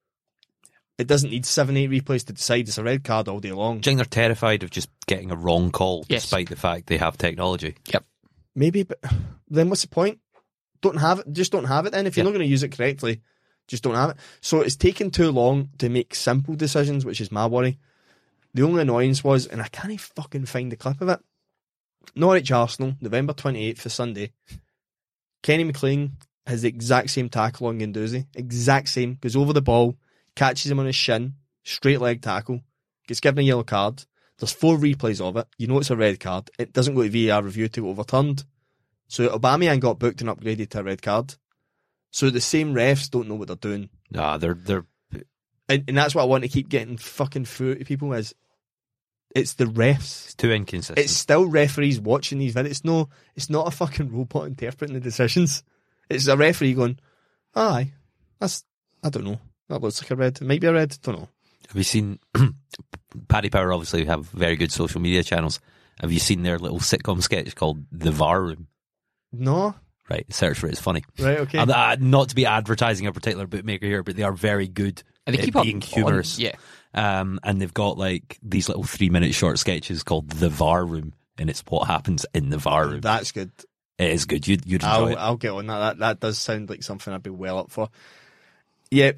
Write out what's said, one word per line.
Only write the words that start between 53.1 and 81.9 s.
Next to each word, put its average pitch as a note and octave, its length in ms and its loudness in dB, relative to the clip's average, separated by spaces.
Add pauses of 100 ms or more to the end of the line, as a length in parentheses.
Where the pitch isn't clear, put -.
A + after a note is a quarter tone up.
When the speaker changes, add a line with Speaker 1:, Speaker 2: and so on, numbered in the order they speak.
Speaker 1:
it's C#3+ 120 -10
not D#3 200 0
a - 20 -2
fucking D3 420 -4
robot C3 360 -4
interpreting C3 460 -8
the C3 60 -6
decisions. B2+ 600 2 (480)
It's C3+ 160 0
a C#3 100 6
referee C#3+ 380 4
going, B2+ 240 0 (560)
"Aye, C#3 380 2 (480)
that's, - 240 -4 (400)
I D3+ 60 0
don't B2 140 -6
know. G#2 160 -6 (280)
That C#3+ 140 -6
looks G#2+ 200 -4
like - 80 -12
a B2+ 60 -2
red. B2+ 240 0
It C#3+ 60 -8
might C#3+ 140 2
be D#3+ 80 2
a E3 40 4
red. D#3 300 2
Don't G#2 160 -4
know." D#2+ 100 -14 (400)
Speaker 2:
Have - 80 -8
you G2 80 2
seen, G2+ 340 0 (160)
<clears throat> - 920 -2
Paddy G2+ 220 4
Power F#2 220 2
obviously E2 340 -2
have D#2 240 0
very E2+ 260 0
good D#2+ 160 0
social E2+ 280 -2
media F2 220 2
channels. E2 380 -2 (400)
Have E2 120 -2
you E2+ 80 2
seen F2+ 220 0
their F2 160 0
little F2 220 -6
sitcom - 420 0
sketch - 320 -2
called D2+ 360 -2
The E2 220 -2
var D#2 300 2
Room? E2 260 -8 (640)
Speaker 1:
No. D3+ 420 0 (340)
Speaker 2:
Right, - 240 -6
search D#2 260 -2
for D#2 100 -4
it. C#2+ 40 -4
It's - 80 -8
funny. E2+ 220 -2 (160)
Speaker 1:
Right, C#3 220 0
okay. C#3+ 180 -2
Speaker 2:
I'm, A#2+ 120 4
uh, A#2+ 280 2
not C3 300 4
to B2 80 -10
be B2+ 100 4
advertising A2 640 2
a F#2+ 40 -4
particular G2 360 -4
bookmaker G2+ 380 -6
here, G2+ 180 -2
but F#2+ 120 -6
they G#2+ 60 -2
are G2 100 0
very G2+ 360 0
good G2 340 -4 (240)
Speaker 3:
And - 80 0
they - 60 2
Speaker 2:
at - 40 0
Speaker 3:
keep B3 120 0
up G3+ 80 4
Speaker 2:
being A2 120 -2
Speaker 3:
on, G2+ 60 -6
Speaker 2:
humorous. G#2 560 0
Speaker 3:
yeah. A2+ 160 -2 (400)
Speaker 2:
Um, G2 480 -2
and G2+ 180 0
they've F2+ 140 -4
got, G2+ 240 -2
like, F#2 440 -4
these F#2+ 260 -2
little - 160 -4
three-minute E2+ 500 2
short D2+ 240 2
sketches - 460 -4
called D2+ 260 -2
The D#2+ 180 2
var E2 380 2
Room, D#2 260 -6 (260)
and D#2 120 -2
it's - 180 -10
what - 200 -2
happens D#2 360 0 (100)